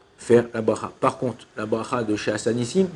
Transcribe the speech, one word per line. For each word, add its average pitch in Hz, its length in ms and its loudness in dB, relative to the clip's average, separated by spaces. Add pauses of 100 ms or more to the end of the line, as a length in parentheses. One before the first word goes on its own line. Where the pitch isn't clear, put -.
(160)
faire 117 280 4 (100)
la 117 80 -2
bracha. 107 380 -2
Par 131 180 0
contre, 120 380 -6
la 110 100 -6
bracha 113 380 -2
de 107 100 0
chez 104 160 -2
Hassanissim, 120 640 0